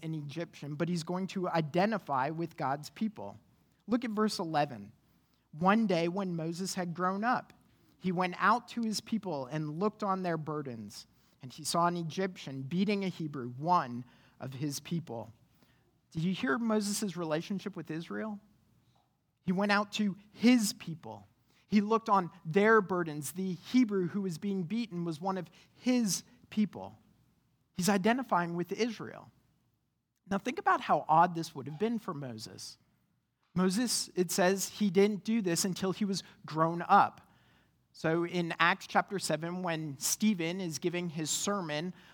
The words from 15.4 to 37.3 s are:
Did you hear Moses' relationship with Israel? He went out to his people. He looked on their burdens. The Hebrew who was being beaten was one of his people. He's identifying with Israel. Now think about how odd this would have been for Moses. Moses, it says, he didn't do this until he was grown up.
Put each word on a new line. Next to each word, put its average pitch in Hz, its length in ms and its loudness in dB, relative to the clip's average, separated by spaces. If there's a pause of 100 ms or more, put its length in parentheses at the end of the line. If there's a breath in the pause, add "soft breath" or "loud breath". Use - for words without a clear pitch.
Did 160 100 -4
you 185 100 0
hear 262 240 0
Moses' 214 600 0
relationship 175 580 -4
with 160 160 -10
Israel? 202 480 -8 (1040)
He 185 100 0
went 202 200 2
out 208 220 2
to 208 220 0 (160)
his 226 420 6
people. 110 520 -12 (400 soft breath)
He 208 140 4
looked 214 280 2
on 190 220 4 (140 loud breath)
their 208 360 6
burdens. 165 520 -2
The 185 200 -4 (180)
Hebrew 202 380 4
who 202 140 -2
was 175 160 -4
being 196 240 -2
beaten 175 420 -4
was 160 160 -6
one 190 180 -2
of 175 100 -8 (260 soft breath)
his 240 480 0 (280 soft breath)
people. 107 460 -2 (800)
He's 180 120 0
identifying 196 680 2
with 175 160 -4
Israel. 208 580 -6 (960)
Now 196 80 -2
think 339 220 -4
about 381 240 4
how 165 260 2
odd 170 260 6
this 165 200 -6
would 127 120 -8
have 151 120 -8
been 226 200 0
for 190 140 -6
Moses. 113 640 -10 (800)
Moses, 190 640 0
it 180 140 0
says, 190 380 2
he 208 220 0
didn't 196 340 4
do 226 160 0
this 170 240 0
until 190 280 -2
he 214 120 -4
was 190 180 -2 (220 loud breath)
grown 165 440 0
up. 175 340 6 (680 soft breath)